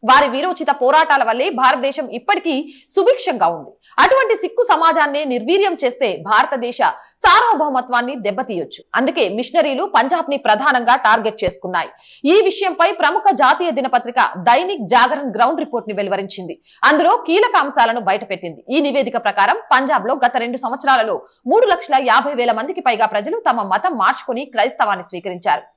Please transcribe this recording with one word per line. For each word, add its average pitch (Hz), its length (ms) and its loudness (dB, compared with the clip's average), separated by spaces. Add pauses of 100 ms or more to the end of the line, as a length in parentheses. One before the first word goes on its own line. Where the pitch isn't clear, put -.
(100)
వారి 285 240 8
వీరోచిత 311 460 -2
పోరాటాల 285 480 4
వల్లే 240 180 0 (140)
భారతదేశం 269 460 0 (120)
ఇప్పటికీ 339 360 -2 (420)
సుభిక్షంగా 359 600 2
ఉంది. 151 160 -14 (320)
అటువంటి 523 380 2
సిక్కు 466 300 -2
సమాజాన్నే 311 500 2 (100)
నిర్వీర్యం 339 520 0
చేస్తే 247 240 -2 (200)
భారతదేశ 240 520 0 (460)
సార్వభౌమత్వాన్ని 285 880 2 (120)
దెబ్బతీయొచ్చు. 202 560 -6 (180)
అందుకే 269 240 0 (140)
మిషనరీలు 285 460 -2 (120)
పంజాబ్ 330 380 0
ని 277 40 -4 (100)
ప్రధానంగా 240 480 2 (120)
టార్గెట్ 220 360 0
చేసుకున్నాయి. 175 460 -6 (440)
ఈ - 20 6 (140)
విషయంపై 359 400 -2 (120)
ప్రముఖ 381 400 2
జాతీయ 311 360 2
దినపత్రిక 247 520 0 (200)
దైనిక్ 302 460 0
జాగరణ్ 254 420 2
గ్రౌండ్ 254 280 0
రిపోర్ట్ 226 260 -8
ని 202 80 -6
వెలువరించింది. 196 560 -6 (340)
అందులో 302 240 4 (140)
కీలక 392 280 2 (100)
అంశాలను 240 440 0
బయటపెట్టింది. 185 520 -4 (140)
ఈ 302 120 4
నివేదిక 262 300 -2 (100)
ప్రకారం 202 320 0 (160)
పంజాబ్ 262 340 0
లో - 60 2 (100)
గత 240 200 0
రెండు 247 200 -8
సంవత్సరాలలో 247 500 0 (380)
మూడు 453 200 4
లక్షల 302 240 -2 (140)
యాభై 269 300 2
వేల 240 180 2
మందికి 320 300 -8
పైగా 220 260 0
ప్రజలు 277 240 -4 (100)
తమ 233 140 0 (100)
మతం 359 300 -2
మార్చుకుని 254 420 -2 (100)
క్రైస్తవాన్ని 214 560 -2
స్వీకరించారు. 180 540 -4 (120)